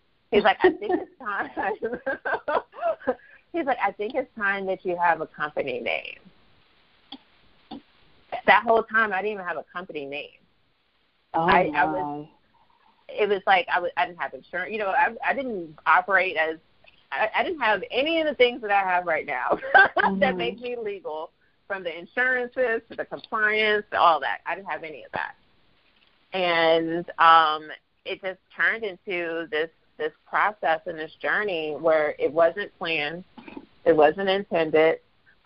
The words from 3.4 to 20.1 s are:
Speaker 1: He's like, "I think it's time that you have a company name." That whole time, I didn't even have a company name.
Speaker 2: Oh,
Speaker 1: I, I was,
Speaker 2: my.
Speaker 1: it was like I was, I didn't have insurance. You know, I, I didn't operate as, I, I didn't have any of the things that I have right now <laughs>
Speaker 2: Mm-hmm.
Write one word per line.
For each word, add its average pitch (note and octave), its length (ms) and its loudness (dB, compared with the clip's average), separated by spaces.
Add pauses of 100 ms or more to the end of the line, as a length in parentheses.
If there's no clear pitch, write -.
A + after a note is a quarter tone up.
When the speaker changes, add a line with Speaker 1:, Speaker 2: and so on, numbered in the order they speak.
Speaker 1:
He's E4 120 -2
like, C4+ 180 0
"I G3+ 80 0
think G#3+ 240 -8
it's C4+ 200 -6
time G3 300 -2
that F#3 180 -4
you F3 140 -2
have E3+ 240 2
a D3+ 60 -6
company C#3+ 520 -6
name." D#2+ 380 -6 (2250)
That G#3 160 8
whole A3+ 200 4
time, A3 300 0
I F#3 80 -2
didn't G#3+ 120 -4
even F#3+ 120 -10
have E3+ 120 -6
a C#3 140 -10
company F3 340 -10
name. C#3 240 -12 (1040)
Speaker 2:
Oh, E3 80 0
Speaker 1:
I, F3+ 320 4
I C#3+ 100 2
was, D3+ 160 -4
Speaker 2:
my. D3 260 -8 (880)
Speaker 1:
it G#3 140 0
was G3 160 0
like F#3+ 280 4
I F3+ 60 2
was, F3 160 -4
I F3 120 0
didn't F3 120 -16
have C#3 140 -6
insurance. D#3 380 -8
You A3 80 -6
know, G#3 100 -4
I, E3+ 200 2 (160)
I F3+ 80 2
didn't G3 520 -4
operate F3+ 500 4
as, D#3+ 220 0 (540)
I, F3 260 -2
I A3+ 60 0
didn't E4+ 160 -6
have G#3+ 320 0
any D#4 300 0
of D#4 60 0
the D4 60 -2
things B3 280 2
that G#3+ 100 -2
I G3+ 100 4
have F3+ 240 0
right D#3+ 200 0
now C3+ 400 -2
<laughs> C5+ 100 0 (220)
Speaker 2:
Mm-hmm. G4 220 0